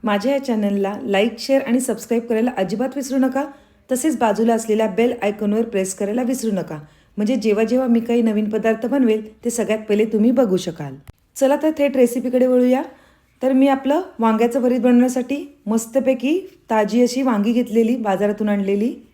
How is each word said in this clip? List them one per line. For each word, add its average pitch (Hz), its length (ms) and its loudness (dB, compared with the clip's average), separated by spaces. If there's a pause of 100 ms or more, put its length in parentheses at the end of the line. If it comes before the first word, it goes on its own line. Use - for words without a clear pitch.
माझ्या 208 280 0
या 277 60 0
चॅनलला 202 540 -2 (100)
लाईक, 202 360 0
शेअर 269 240 0
आणि 247 180 0
सबस्क्राईब 233 420 -4
करायला 233 340 -2
अजिबात 214 400 -4
विसरू 269 220 -4
नका. 262 260 0 (460)
तसेच 262 280 0
बाजूला 226 360 2
असलेल्या 220 340 0
बेल 240 240 0 (100)
आयकॉनवर 208 420 -2
प्रेस 190 300 -4
करायला 214 280 -4
विसरू 233 300 -2
नका, 165 260 -6 (380)
म्हणजे 214 200 0
जेव्हा 214 280 2
जेव्हा 254 220 0
मी 233 140 4
काही 240 220 0
नवीन 214 280 0
पदार्थ 220 360 -2
बनवेल 226 360 2 (220)
ते 240 60 -2
सगळ्यात 214 380 -4
पहिले 214 180 2
तुम्ही 220 260 2
बघू 240 240 2
शकाल. 165 380 -8 (420)
चला 269 200 2
तर 311 220 0
थेट 285 180 0
रेसिपीकडे 247 500 2
वळूया. 254 360 4 (600)
तर 262 100 0
मी 269 160 4
आपलं 269 340 0 (180)
वांग्याचं 233 420 2
भरीत 247 180 2
बनवण्यासाठी 254 640 2 (220)
मस्तपैकी 262 720 0 (320)
ताजी 214 320 2
अशी 247 200 0
वांगी 233 300 0
घेतलेली, 226 440 2
बाजारातून 208 520 -2
आणलेली. 202 440 -2 (220)